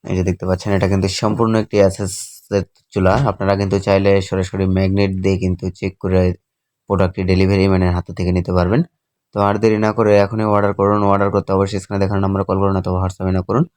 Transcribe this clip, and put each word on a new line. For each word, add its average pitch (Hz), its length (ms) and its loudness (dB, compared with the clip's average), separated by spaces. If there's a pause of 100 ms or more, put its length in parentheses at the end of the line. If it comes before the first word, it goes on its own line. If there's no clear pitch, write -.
এই 92 120 -4
যে 92 60 0
দেখতে 90 240 -2
পাচ্ছেন, 92 260 -2
এটা 95 160 2
কিন্তু 98 200 0
সম্পূর্ণ 113 480 -2
একটি 107 220 -2
এসএস 95 360 0 (380)
এর 98 120 0 (260)
চুলা। 92 240 2 (120)
আপনারা 101 300 -2
কিন্তু 98 220 -2
চাইলে 98 320 2 (100)
সরাসরি 95 460 -4
ম্যাগনেট 95 540 0
দিয়ে 95 180 0
কিন্তু 90 320 -4
চেক 92 280 -8
করে 92 240 0 (680)
প্রোডাক্টটি 95 320 0
ডেলিভারি 95 460 2
ম্যানের 92 240 2
হাতে 90 200 -4
থেকে 92 200 -4
নিতে 92 200 -2
পারবেন। 90 280 2 (540)
তো 104 60 -2
আর 101 180 2
দেরি 110 200 2
না 107 140 0
করে 107 260 2
এখনই 107 260 0
অর্ডার 101 300 2
করুন। 101 280 2
অর্ডার 98 280 2
করতে 98 220 -2
অবশ্যই 98 280 0
স্ক্রিনে 101 200 -6
দেখানো 98 200 0
নাম্বারে 98 240 0
কল 95 140 -2
করুন 98 180 0
অথবা 92 220 -2
WhatsApp-এ 92 340 -2
নক 92 140 -2
করুন। 123 180 0 (120)